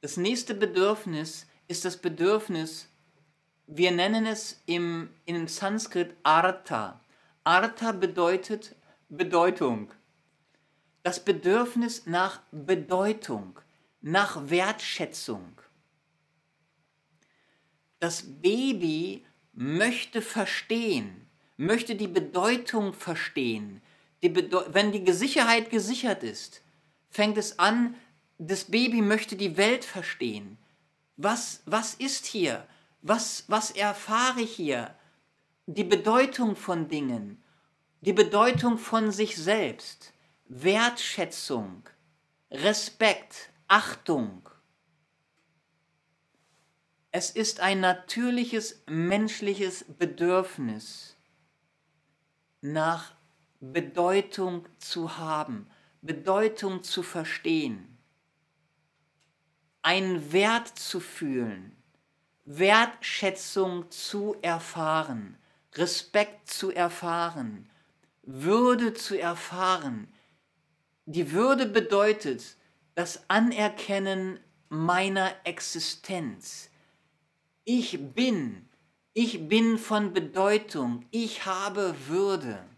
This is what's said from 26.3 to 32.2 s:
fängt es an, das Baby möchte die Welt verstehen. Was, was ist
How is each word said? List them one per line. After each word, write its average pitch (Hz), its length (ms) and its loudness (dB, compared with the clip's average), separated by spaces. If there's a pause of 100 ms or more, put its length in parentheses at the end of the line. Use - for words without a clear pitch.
fängt 208 280 0
es 214 200 -4
an, 233 380 4 (420)
das 170 280 -4
Baby 233 360 2
möchte 214 340 2
die 180 220 -2
Welt 233 280 4
verstehen. 107 720 -8 (600)
Was, 220 480 -2
was 220 280 -2
ist - 320 -6